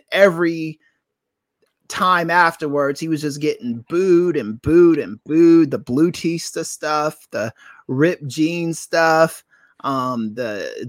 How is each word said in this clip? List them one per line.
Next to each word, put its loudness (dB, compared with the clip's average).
every 2
time -2
afterwards, 0
he -8
was -4
just -6
getting -4
booed 2
and -6
booed 6
and -8
booed. 4
The -4
Blue 0
Tista -6
stuff, -6
the -6
Rip 0
Jean -4
stuff, 2
um, -4
the, -8